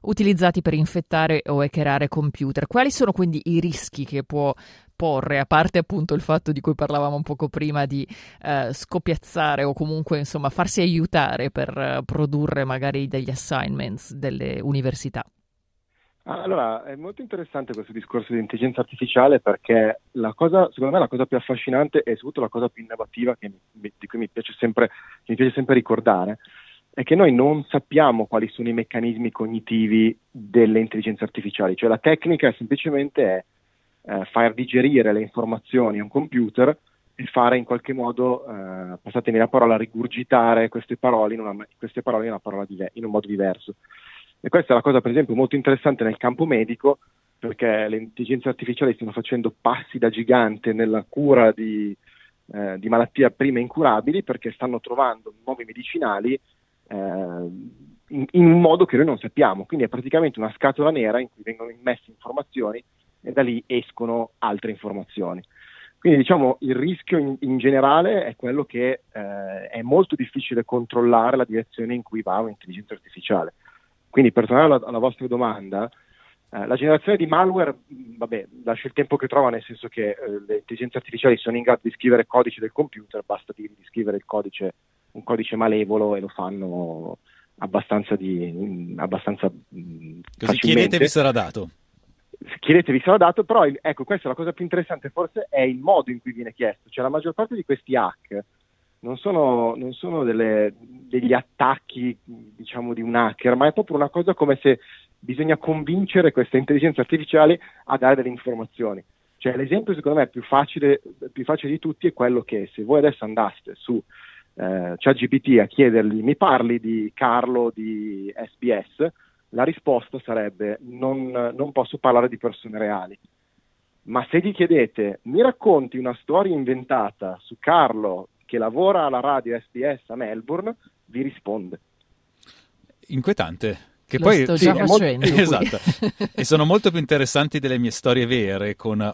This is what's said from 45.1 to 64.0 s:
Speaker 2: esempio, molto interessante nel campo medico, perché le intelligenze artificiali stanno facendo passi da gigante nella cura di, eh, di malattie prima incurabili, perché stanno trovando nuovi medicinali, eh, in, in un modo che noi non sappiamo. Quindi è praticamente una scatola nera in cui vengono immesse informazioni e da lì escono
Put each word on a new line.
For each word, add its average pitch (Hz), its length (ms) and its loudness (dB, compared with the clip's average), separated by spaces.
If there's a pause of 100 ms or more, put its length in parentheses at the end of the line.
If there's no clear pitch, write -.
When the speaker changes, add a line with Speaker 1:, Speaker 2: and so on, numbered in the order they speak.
Speaker 2:
esempio, 127 240 2
molto 131 200 0
interessante 135 480 0
nel 110 140 0
campo 131 280 -2
medico, 120 520 2 (400)
perché 107 500 -2
le 110 100 -4
intelligenze 120 520 -4
artificiali 123 460 -2
stanno 110 160 -10
facendo 117 500 -4
passi 120 380 -2
da 113 100 4
gigante 113 640 2
nella 110 340 0
cura 131 440 6
di, 107 440 -4 (580)
eh, 98 260 -6
di 107 100 -8
malattie 120 400 2
prima 135 300 -2
incurabili, 127 640 0
perché 113 280 -8
stanno 123 280 -6
trovando 117 520 -2 (140)
nuovi 123 180 -8
medicinali, 117 720 -4 (540)
eh, 107 80 -14
in, 95 1400 -10
in 175 200 8
un 175 100 8
modo 170 240 6
che 123 120 0
noi 151 80 6
non 131 140 -2
sappiamo. 98 460 2
Quindi 143 200 -2
è - 40 -6
praticamente 135 500 -2
una 110 160 -4
scatola 147 340 0
nera 120 300 0
in 127 120 -8
cui 107 120 -20
vengono 113 260 -10
immesse 120 380 -6
informazioni 120 760 -8 (380)
e - 120 -12
da 139 100 2
lì 120 240 -2
escono 117 720 -4